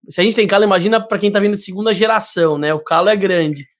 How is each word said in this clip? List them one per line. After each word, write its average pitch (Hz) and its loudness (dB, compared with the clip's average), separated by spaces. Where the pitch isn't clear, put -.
Se - -8
a 175 4
gente 220 2
tem 214 2
calo, 202 4
imagina 202 2
pra 220 -6
quem 208 0
tá 202 0
vindo 208 0
de 202 -8
segunda 214 -4
geração, 185 0
né? 151 -2
O 151 -2
calo 165 0
é 214 4
grande. 165 -2